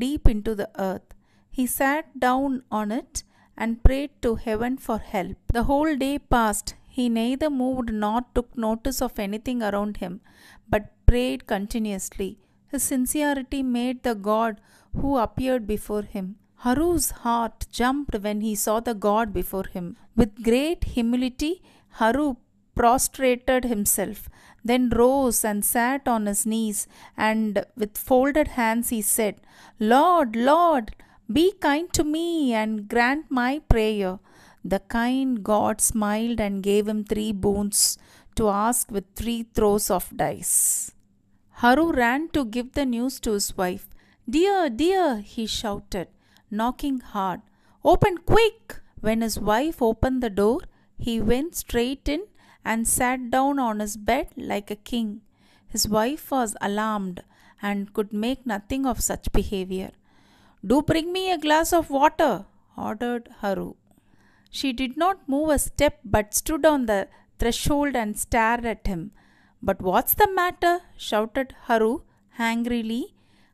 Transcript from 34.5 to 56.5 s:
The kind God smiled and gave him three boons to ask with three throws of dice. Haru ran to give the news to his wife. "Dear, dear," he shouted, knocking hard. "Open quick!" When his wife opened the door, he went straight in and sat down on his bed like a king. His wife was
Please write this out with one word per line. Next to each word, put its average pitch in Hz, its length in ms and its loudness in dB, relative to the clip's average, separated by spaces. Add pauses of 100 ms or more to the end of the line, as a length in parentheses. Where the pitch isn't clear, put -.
The 196 60 0 (140)
kind 254 380 0 (160)
God 214 380 0
smiled 220 580 -2
and 196 240 -4
gave 208 240 2
him 214 180 -2
three 214 220 -2 (120)
boons 202 360 0 (580)
to 220 120 2
ask 214 460 0
with 196 120 -4 (120)
three 226 220 -4 (160)
throws 208 280 4 (100)
of 175 100 -4 (160)
dice. - 340 -2 (1080)
Haru 254 220 6 (140)
ran 247 260 2 (140)
to 294 40 2 (140)
give 247 220 -4
the 285 160 0
news 247 320 -4
to 233 120 0
his 202 120 -4 (100)
wife. 190 260 -2 (500)
"Dear, 392 200 4 (240)
dear," 330 400 2 (140)
he 226 120 -4 (120)
shouted, 202 520 -6 (520)
knocking 254 360 -2 (140)
hard. 190 340 -4 (480)
"Open 370 240 4 (160)
quick!" 440 460 2 (280)
When 226 200 0
his 214 100 -6 (140)
wife 269 400 0
opened 254 340 -2
the 214 160 -4
door, 226 180 2 (500)
he 233 60 -2 (160)
went 285 320 -2
straight 262 540 -4
in 392 80 -6 (480)
and 226 240 -2
sat 254 400 0
down 277 300 2
on 214 180 -2
his 208 100 -8 (160)
bed - 240 -2 (160)
like 202 260 -6
a - 140 -20
king. 233 180 -2 (680)
His 220 100 0 (120)
wife 262 280 -2 (120)
was 226 200 -2 (120)